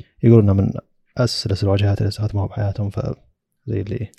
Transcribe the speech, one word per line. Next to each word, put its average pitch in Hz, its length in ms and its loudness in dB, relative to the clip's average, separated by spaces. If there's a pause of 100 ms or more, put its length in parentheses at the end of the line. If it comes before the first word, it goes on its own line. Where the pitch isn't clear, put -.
(220)
يقولون 113 280 8
إنه - 20 6
من 98 180 2 (460)
أسلس - 460 -2
الواجهات 101 360 2
اللي 104 100 -2
استخدموها 101 380 -4
بحياتهم، 101 440 -4
فزي - 920 -10
اللي 101 280 -8 (100)